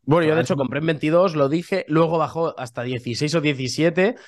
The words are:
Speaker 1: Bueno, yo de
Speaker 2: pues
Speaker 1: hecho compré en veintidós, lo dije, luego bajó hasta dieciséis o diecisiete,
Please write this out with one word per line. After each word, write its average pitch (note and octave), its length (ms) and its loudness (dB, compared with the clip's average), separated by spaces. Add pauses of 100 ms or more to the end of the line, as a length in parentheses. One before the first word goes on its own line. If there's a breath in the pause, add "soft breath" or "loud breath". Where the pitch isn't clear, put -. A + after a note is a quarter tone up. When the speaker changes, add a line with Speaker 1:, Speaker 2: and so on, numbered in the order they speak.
Speaker 1:
Bueno, D#3+ 240 2
yo D#3 80 4
de E3 60 2
Speaker 2:
pues E3 60 2
Speaker 1:
hecho F3+ 100 -2
compré C3+ 240 -2
en D#3+ 60 -4
veintidós, E3 480 2
lo C#3 140 2
dije, F3 400 -2
luego D#3+ 300 2
bajó D3+ 400 -2
hasta B2+ 240 -10
dieciséis B2+ 520 -4
o E3 60 2
diecisiete, D#3 760 0 (120)